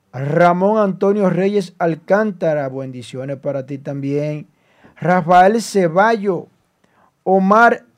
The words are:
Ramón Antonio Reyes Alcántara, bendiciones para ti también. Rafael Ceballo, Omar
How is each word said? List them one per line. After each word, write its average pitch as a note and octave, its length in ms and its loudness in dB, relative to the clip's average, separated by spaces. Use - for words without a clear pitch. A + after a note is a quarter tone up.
Ramón F3 680 0
Antonio G3 520 0
Reyes G3 480 -2
Alcántara, E3+ 920 -2
bendiciones C3 680 -12
para C#3 280 -6
ti C#3 140 -12
también. C#3+ 720 -6
Rafael F3+ 680 4
Ceballo, G3 880 0
Omar G3 600 2